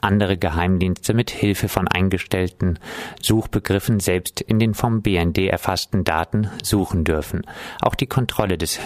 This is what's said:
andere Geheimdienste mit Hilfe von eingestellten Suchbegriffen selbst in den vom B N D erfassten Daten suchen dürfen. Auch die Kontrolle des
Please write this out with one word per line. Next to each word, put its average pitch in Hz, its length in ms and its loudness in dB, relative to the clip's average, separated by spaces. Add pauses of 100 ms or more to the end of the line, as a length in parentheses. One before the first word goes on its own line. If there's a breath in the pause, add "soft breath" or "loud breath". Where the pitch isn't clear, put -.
andere 98 340 4
Geheimdienste 90 760 0
mit 117 180 0
Hilfe 101 380 0
von 92 180 0
eingestellten 92 920 0 (440 loud breath)
Suchbegriffen 107 800 0
selbst - 400 -2
in 110 180 2
den 113 140 2
vom 113 280 0
B 98 140 2
N 85 160 2
D 95 160 2
erfassten 92 560 -2
Daten 82 460 0 (120)
suchen 90 440 0
dürfen. 78 380 -2 (380 loud breath)
Auch 113 140 2
die - 120 -2
Kontrolle 107 500 0
des - 280 -4